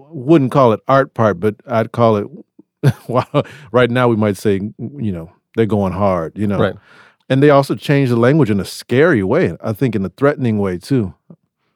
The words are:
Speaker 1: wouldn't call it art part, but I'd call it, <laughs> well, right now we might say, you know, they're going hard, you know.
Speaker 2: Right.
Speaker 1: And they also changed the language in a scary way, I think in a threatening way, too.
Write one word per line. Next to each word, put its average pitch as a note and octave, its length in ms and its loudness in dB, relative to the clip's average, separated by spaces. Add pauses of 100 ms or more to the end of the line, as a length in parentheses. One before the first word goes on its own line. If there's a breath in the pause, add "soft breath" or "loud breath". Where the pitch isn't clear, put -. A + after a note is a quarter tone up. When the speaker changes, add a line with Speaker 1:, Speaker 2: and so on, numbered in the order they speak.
(100)
Speaker 1:
wouldn't C3+ 420 0
call B2+ 200 4
it G2+ 140 -2
art - 280 0
part, G2+ 260 0
but G#2 160 -2 (100)
I'd A2+ 240 -2
call A2+ 260 2
it, G#2 100 -4 (420)
<laughs> - 400 -4
well, B2+ 360 -2 (280 loud breath)
right B2 180 4
now B2 180 0
we A#2 80 2
might G#2+ 200 0
say, G2 240 -2 (180)
you B2 340 -8
know, E2 200 -12 (240)
they're A2+ 100 2
going G2 280 -2
hard, F#2 440 -2
you G#2 80 -2
know. G2+ 140 -2
Speaker 2:
Right. G2 140 0 (540 soft breath)
Speaker 1:
And C3+ 140 2
they D3 80 6
also C#3 240 2
changed C#3 380 0
the A#2 40 2
language B2 340 2
in G2+ 100 0
a E2+ 40 -6
scary C3 600 0
way, A2 360 -2
I A2 120 -6
think B2 240 -2
in G3 80 -2
a - 60 -6
threatening C3+ 480 -2
way, F#2+ 200 -2
too. G#2+ 340 -4 (640)